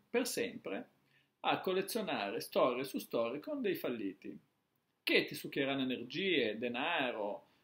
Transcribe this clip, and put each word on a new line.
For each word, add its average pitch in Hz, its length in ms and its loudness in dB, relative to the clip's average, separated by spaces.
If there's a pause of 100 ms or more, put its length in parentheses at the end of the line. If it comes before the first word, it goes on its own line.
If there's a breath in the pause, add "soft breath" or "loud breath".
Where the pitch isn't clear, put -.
per 240 160 2
sempre - 640 -4 (520 soft breath)
a 143 180 2
collezionare 170 800 -2
storie 135 440 2
su 196 140 -6
storie 120 420 -2
con 285 220 -6
dei 190 140 2
falliti, 107 640 -6 (680)
che 254 220 4
ti 151 100 -8
succhieranno 139 480 0
energie, 127 760 0
denaro, 120 880 0 (180 soft breath)